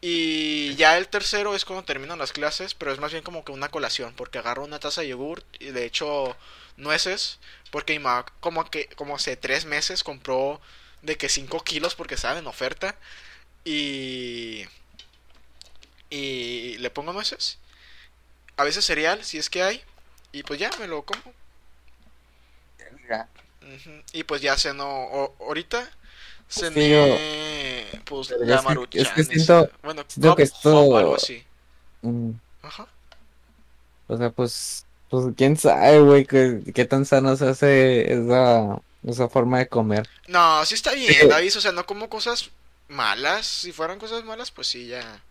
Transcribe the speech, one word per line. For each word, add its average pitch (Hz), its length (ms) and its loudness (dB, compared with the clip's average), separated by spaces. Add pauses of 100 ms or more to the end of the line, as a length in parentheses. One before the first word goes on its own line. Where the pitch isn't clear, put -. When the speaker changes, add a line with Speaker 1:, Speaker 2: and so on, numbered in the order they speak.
Speaker 1:
Y 156 760 -4
ya 156 200 6
el 185 120 -4
tercero 208 460 -4
es 190 100 -6
cuando 185 200 -12
terminan 143 340 -10
las 139 140 -8
clases, 151 420 -6
pero 143 180 -8
es 135 80 -8
más 147 120 -8
bien 160 120 -10
como 170 200 -12
que 143 80 -14
una 139 180 -10
colación, 123 460 -8
porque 123 220 -12
agarro 120 260 -6
una 147 160 -14
taza 151 220 -8
de 151 60 -8
yogur 135 360 -10 (140)
y - 120 -18
de 123 140 -6
hecho 135 520 -6 (420)
nueces, 170 600 -4 (320)
porque 151 240 -6
mi 151 60 -8
mamá 123 240 -2 (160)
como 165 300 -6
que, 151 260 -10
como 143 200 -10
hace 135 200 -6
tres 139 300 -4
meses 151 360 -4
compró 135 580 -4 (420)
de 151 160 -6
que 139 100 -6
cinco 139 360 -6
kilos 156 300 -4
porque 160 200 -12
estaban 143 240 -4
en 160 80 -14
oferta. 135 500 -8 (680)
Y, 131 1000 -8 (1500)
y 123 680 -10
le 123 120 -8
pongo 151 220 -12
nueces, - 460 -8 (1000)
a 143 80 2
veces 160 200 -2
cereal, 165 400 -2
si - 140 -10
es 151 120 -8
que 180 120 -4
hay, 208 200 -4 (500)
y 143 120 -14
pues 143 160 -8
ya 214 100 -4 (100)
me 214 80 -12
lo 151 160 -10
como. - 180 -18 (1600)
Speaker 2:
Verga. 117 500 -12 (340)
Speaker 1:
Ujú, 139 280 -20 (220)
y 160 120 -10
pues 143 180 -6
ya 139 140 0
ceno, 139 300 -4
o-, 139 540 -6
ahorita 170 480 -8 (680)
Speaker 2:
Sí, - 60 -8
Speaker 1:
cené, 151 280 0
Speaker 2:
yo 147 1160 0
Speaker 1:
pues, 135 240 -10
Speaker 2:
Verga, 123 140 -4
Speaker 1:
la 120 140 4
Speaker 2:
es 131 100 2
que, 135 60 2 (200)
es 131 200 0
que - 20 -8
Speaker 1:
Maruchan - 0 - (100)
Speaker 2:
siento, 156 100 -8
Speaker 1:
esa. 160 360 6 (120)
Bueno, 151 260 -10
Speaker 2:
siento 156 260 6
que 165 80 4
Speaker 1:
Cup 135 80 4 (200)
Hop, 151 180 10
Speaker 2:
esto 127 80 6
Speaker 1:
algo 85 180 4
así. - 300 -6 (580)
Speaker 2:
Mm. 120 280 -4 (320)
Speaker 1:
Ajá. 208 240 -18 (1200)
Speaker 2:
O 110 80 -4
sea, 117 140 -2
pues, - 560 -6 (220)
pues, 127 180 0 (100)
quién 139 200 4
sabe, 135 440 8
güey, 143 260 10
qué, 127 340 4 (140)
qué 123 100 2
tan 135 220 2
sano 135 300 4
se 135 120 2
hace 131 640 4
esa, 120 680 4 (220)
esa 120 260 -2
forma 127 300 2
de 127 100 0
comer. 107 400 0 (200)
Speaker 1:
No, 165 360 4
sí 208 100 -4
está - 200 -2
bien, 247 260 4
Speaker 2:
Eh. 147 80 10
Speaker 1:
David, 165 280 4
o 208 40 -4
sea, 202 120 0
no 175 140 -6
como 208 220 -8
cosas 226 420 -6 (380)
malas. 139 580 -2
Si - 260 -8
fueran 165 260 -8
cosas 226 260 -10
malas, 220 260 -14
pues 131 180 -10
sí, 123 200 -8
ya. 117 420 -14